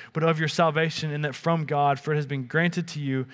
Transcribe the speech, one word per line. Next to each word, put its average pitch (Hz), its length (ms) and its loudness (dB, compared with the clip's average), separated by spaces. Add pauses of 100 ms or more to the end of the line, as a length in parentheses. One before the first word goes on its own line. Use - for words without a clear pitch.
(140)
but 160 100 0
of 165 160 2
your 160 80 0
salvation, 160 640 0
and 147 140 -2
that 151 100 -6
from 165 300 0
God, 143 340 2
for 156 140 -2
it - 20 2
has 147 100 0
been 135 220 -4
granted 170 420 0
to 151 100 -8
you 131 340 -2